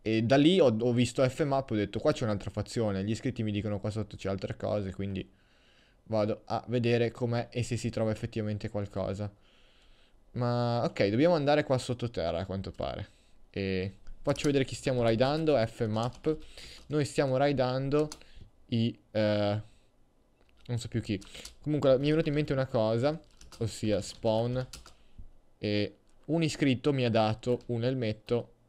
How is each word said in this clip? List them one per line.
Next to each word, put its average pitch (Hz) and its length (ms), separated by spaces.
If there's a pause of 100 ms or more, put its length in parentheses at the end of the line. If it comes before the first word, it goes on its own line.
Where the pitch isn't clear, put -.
E 110 220
da 117 160
lì 165 200
ho, 131 160
ho 117 200
visto 120 340
F 156 160
map, 135 260
ho 117 40
detto: 104 240
"Qua 101 140
c'è 123 120
un'altra 104 240
fazione". 104 560
Gli 104 60
iscritti 117 320
mi 107 100
dicono 104 260
qua 107 120
sotto 104 260
c'è - 140
altre 98 260
cose, 101 380
quindi 98 360 (760)
vado 107 420
a 113 220
vedere 117 420
com'è 117 400
e 123 120
se 113 140
si 117 140
trova 110 200
effettivamente 107 600
qualcosa. 101 600 (1000)
Ma 120 500
ok, 131 260
dobbiamo 143 260
andare 147 300
qua 127 120
sottoterra, 113 600
a 95 80
quanto 95 240
pare. - 360 (440)
E 95 460 (260)
faccio 143 240
vedere 139 180
chi - 100
stiamo 123 280
raidando, 135 640
F 117 200
map. 117 480 (520)
Noi 147 180
stiamo 131 320
raidando 135 720 (600)
i... 117 300 (120)
Eh, 104 520 (1000)
non 120 140
so - 100
più 113 140
chi. 98 180 (400)
Comunque 139 380
mi 139 80
è 147 40
venuta 160 200
in 143 40
mente 147 200
una 131 120
cosa, 117 540 (380)
ossia 107 420
spawn. 120 680 (920)
E 104 380 (280)
un 165 180
iscritto 143 520
mi 131 100
ha 117 60
dato 110 560
un 117 180
elmetto 120 680 (140)